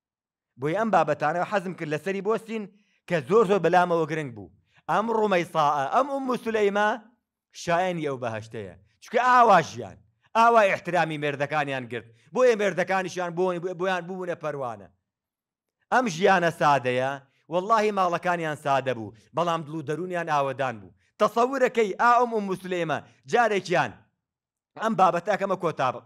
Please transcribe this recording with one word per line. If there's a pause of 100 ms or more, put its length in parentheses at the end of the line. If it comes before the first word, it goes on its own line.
(600)
بۆی
ئەم
بابەتانەوە
حەزم
کرد
لەسەری
بۆستین (440)
کە (120)
زۆر
زۆر
بەلامەوە
گرنگ
بوو. (360)
ئەم (100)
ڕومەیساءە، (100)
ئەم
ئوم
سولەیمە (760)
شایەنی
ئەو
بەهەشتەیە. (280)
چونکە
ئاوا (100)
ژیان، (380)
ئاوا
احترامی
مێردەکانیان
گرت. (260)
بۆیە
مێردەکانیشیان
بۆ-،
بۆیان
بوونە
پەروانە. (1040)
ئەم
ژیانە (100)
سادەیە، (420)
وەڵڵاهی
ماڵەکانیان
سادە
بوو، (220)
بەڵام
دڵ
و
دەرونیان
ئاوەدان
بوو. (240)
تەسەورەکەی
ئا
ئەم
ئوم (140)
سولەیمە (320)
جارێکیان (840)
ئەم
بابەتە
کەمە
کۆتا (180)